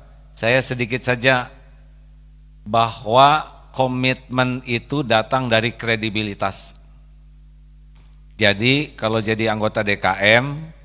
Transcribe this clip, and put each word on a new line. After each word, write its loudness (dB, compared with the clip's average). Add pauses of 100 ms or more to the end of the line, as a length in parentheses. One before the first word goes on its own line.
(300)
Saya 0
sedikit -4
saja, 0 (1120)
bahwa 2 (320)
komitmen -2
itu -4
datang 0
dari 2
kredibilitas. -4 (1700)
Jadi, 2
kalau -2
jadi -2
anggota -2
D -2
K -2 (320)
M -4 (140)